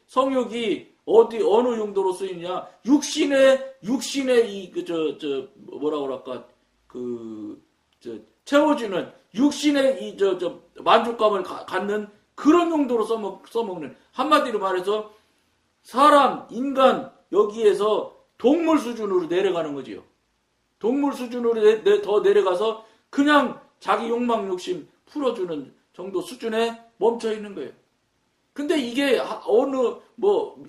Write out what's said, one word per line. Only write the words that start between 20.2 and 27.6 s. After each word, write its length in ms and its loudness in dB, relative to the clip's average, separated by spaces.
동물 340 0
수준으로 480 -4
내-, 220 6
내-, 180 4
더 200 0
내려가서 640 2
그냥 500 2
자기 300 -2
욕망, 380 -2
욕심 400 -6
풀어주는 640 -6
정도 280 -6
수준에 600 -4
멈춰 360 0
있는 220 -10
거예요. 160 -10